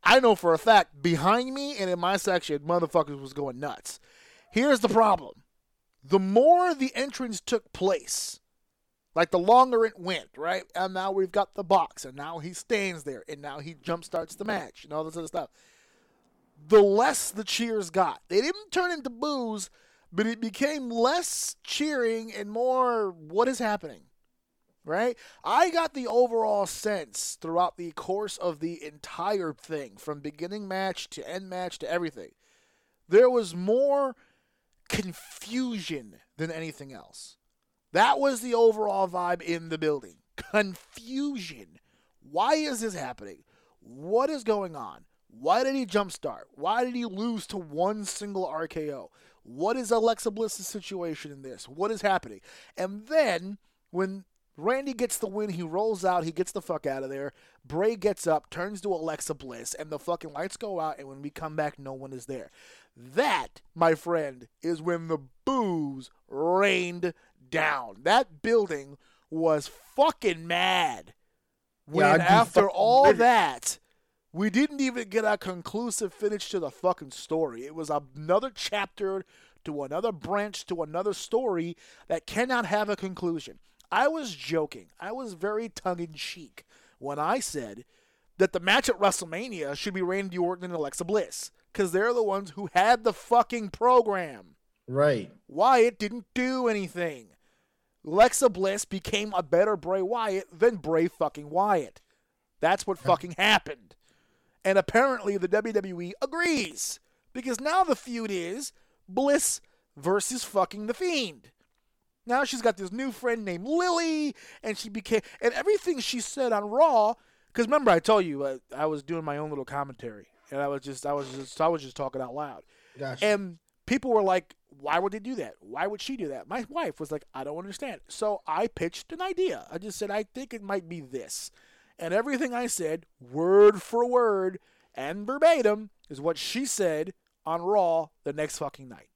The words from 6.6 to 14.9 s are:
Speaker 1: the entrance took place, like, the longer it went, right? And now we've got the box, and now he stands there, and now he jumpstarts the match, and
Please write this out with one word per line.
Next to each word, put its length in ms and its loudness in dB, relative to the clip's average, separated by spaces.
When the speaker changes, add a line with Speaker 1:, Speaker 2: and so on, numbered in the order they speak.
Speaker 1:
the 200 -2
entrance 460 -4
took 320 -4
place, 680 -2
like, 160 2
the 80 2
longer 460 8
it 140 -4
went, 380 -4
right? 280 -4
And 200 -2
now 160 -4
we've 220 0
got 220 0
the 100 -6
box, 400 2
and 120 -16
now 220 -10
he 140 -10
stands 520 -2
there, 240 -8
and 140 -10
now 160 -10
he 160 -12
jumpstarts 600 -6
the 80 -8
match, 400 -6
and 80 -14